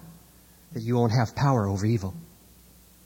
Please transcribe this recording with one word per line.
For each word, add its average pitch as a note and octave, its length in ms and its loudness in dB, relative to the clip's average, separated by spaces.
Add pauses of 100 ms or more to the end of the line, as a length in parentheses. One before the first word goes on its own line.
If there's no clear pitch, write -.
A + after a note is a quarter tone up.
(720)
that B2 80 -8
you A#2 140 -2
won't A#2+ 160 4
have A#2+ 240 0
power C3 320 2
over G2 180 -2
evil. G2 280 0 (920)